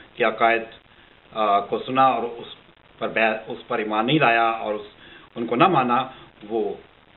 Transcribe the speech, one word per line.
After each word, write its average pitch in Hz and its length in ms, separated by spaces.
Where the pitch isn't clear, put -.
के 120 80
अकायद, 113 460
आ, 104 240
को 107 180
सुना 131 300
और 117 160
उस - 320
पर 117 80
बै-, 110 400
उस 120 140
पर 120 180
ईमान 107 260
नहीं 147 140
लाया 117 300
और 107 240
उस, 104 160
उनको 120 200
ना 165 120
माना, 127 460
वो 104 360